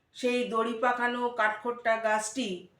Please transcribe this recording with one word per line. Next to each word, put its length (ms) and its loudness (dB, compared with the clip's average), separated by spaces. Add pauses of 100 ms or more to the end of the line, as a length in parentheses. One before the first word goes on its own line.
(140)
সেই 340 0
দড়ি 260 0
পাকানো 560 0
কাঠখোট্টা 680 0
গাছটি 680 -2 (120)